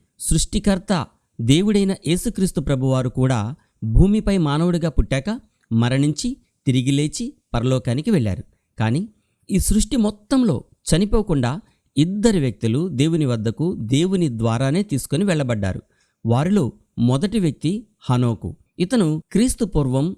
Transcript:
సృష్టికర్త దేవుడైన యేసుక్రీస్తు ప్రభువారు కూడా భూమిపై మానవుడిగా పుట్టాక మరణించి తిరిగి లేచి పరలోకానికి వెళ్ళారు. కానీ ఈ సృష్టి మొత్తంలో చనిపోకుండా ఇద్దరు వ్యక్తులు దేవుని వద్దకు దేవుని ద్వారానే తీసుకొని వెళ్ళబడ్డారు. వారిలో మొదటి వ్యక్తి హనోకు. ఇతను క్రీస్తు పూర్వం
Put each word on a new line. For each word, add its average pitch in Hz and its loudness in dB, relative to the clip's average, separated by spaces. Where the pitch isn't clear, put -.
సృష్టికర్త 185 -2
దేవుడైన 196 2
యేసుక్రీస్తు 180 -2
ప్రభువారు 131 0
కూడా 127 0
భూమిపై 196 4
మానవుడిగా 160 0
పుట్టాక 170 -2
మరణించి 139 0
తిరిగి 127 2
లేచి 151 -2
పరలోకానికి 127 -2
వెళ్ళారు. 110 0
కానీ 123 -2
ఈ 190 2
సృష్టి 214 0
మొత్తంలో 208 0
చనిపోకుండా 180 0
ఇద్దరు 196 2
వ్యక్తులు 131 0
దేవుని 156 0
వద్దకు 120 -2
దేవుని 147 0
ద్వారానే 131 0
తీసుకొని 143 -4
వెళ్ళబడ్డారు. 120 -2
వారిలో 139 2
మొదటి 143 0
వ్యక్తి 175 -2
హనోకు. 120 0
ఇతను 175 0
క్రీస్తు 240 0
పూర్వం 143 -2